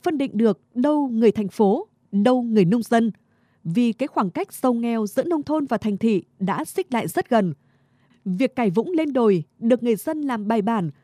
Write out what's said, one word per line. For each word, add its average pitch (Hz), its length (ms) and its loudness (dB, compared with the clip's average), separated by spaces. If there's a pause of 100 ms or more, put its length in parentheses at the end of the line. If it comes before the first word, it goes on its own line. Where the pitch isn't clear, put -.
phân 330 140 -2
định 269 200 -4
được 214 220 2 (160)
đâu 285 320 2
người 226 240 4
thành 208 160 -4
phố, 220 400 0 (240)
đâu 247 300 2
người 220 240 4
nông 220 180 2
dân. 233 280 2 (520)
Vì 233 300 0
cái 277 140 -4
khoảng 208 220 -2
cách 339 240 -6
giàu 254 200 0
nghèo 233 340 -2
giữa - 160 -2
nông 330 200 -2
thôn 302 220 -2
và 240 120 -2
thành 202 200 -2
thị 220 260 0 (160)
đã 196 260 -2
xích - 280 -6
lại 220 140 -4
rất 349 220 -4
gần. 196 240 2 (720)
Việc 208 300 -2
cày 233 140 0
vũng 214 220 -2
lên 311 220 -2
đồi 208 300 2 (160)
được 240 240 2
người 233 120 2
dân 311 260 -6
làm 233 260 -4
bài 226 140 0
bản, 196 300 -2 (120)